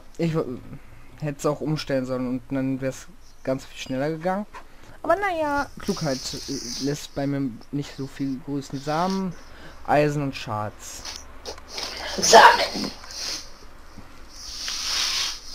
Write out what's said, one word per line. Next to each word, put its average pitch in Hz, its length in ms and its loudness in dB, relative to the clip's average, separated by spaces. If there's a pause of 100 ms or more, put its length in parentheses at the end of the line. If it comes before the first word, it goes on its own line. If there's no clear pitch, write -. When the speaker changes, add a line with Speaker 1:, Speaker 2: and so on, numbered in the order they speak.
(180)
Speaker 1:
ich 165 160 2
w-, 127 240 0 (600)
hätt's 147 240 -4
auch 147 160 2
umstellen 135 460 0
sollen 127 220 0
und 123 220 -2
dann 135 300 0
wär's 131 260 -4 (360)
ganz 135 220 0
viel - 140 -14
schneller 135 320 -2
gegangen. 185 360 0 (560)
Aber 330 140 4
naja, 311 500 0 (140)
Klugheit, 151 400 0 (280)
äh, 120 360 -4
lässt 147 300 -2
bei 139 120 0
mir 139 240 0 (220)
nicht 143 240 -4
so 135 100 -4
viel 135 340 -4
größten 139 400 -4
Samen. 180 540 0 (520)
Eisen 147 360 6
und 135 120 -2
Schatz. - 680 -6 (1160)
Speaker 2:
Samen! - 720 10 (2750)